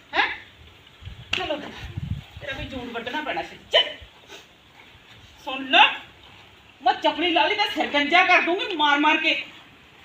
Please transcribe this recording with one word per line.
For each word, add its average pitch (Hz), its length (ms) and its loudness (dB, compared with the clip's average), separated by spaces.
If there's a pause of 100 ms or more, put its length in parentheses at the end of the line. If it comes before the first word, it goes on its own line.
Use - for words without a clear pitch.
(140)
ਹੈਂ? 392 160 2 (1040)
ਚਲੋ 339 200 -4 (840)
ਤੇਰਾ 269 180 -8
ਵੀ 302 60 -8
ਜੂਨ 254 260 -10
ਵੱਢਣਾ 247 320 -6
ਪੈਣਾ - 200 -4
ਸੀ। - 160 -14 (140)
ਚੱਲ। - 240 2 (1500)
ਸੁਣ 269 260 -8
ਲੈ, 339 220 6 (920)
ਮੈਂ 370 120 4
ਚਪਲੀ 330 360 0
ਲਾ 320 160 4
ਲਈ 403 100 0
ਤਾਂ 415 100 0
ਸਿਰ - 200 -2
ਗੰਜਾ 302 400 4
ਕਰ 359 140 6
ਦੂੰਗੀ 381 360 -2
ਮਾਰ 294 220 4
ਮਾਰ 302 180 4
ਕੇ। 311 180 0 (720)